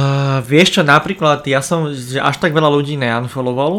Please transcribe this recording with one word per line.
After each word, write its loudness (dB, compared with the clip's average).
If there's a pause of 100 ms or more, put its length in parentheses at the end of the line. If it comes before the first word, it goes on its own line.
(420)
vieš 4
čo, 2
napríklad 2
ja 0
som, -2
že -8
až 0
tak 0
veľa 2
ľudí 2
neunfollowoval, -2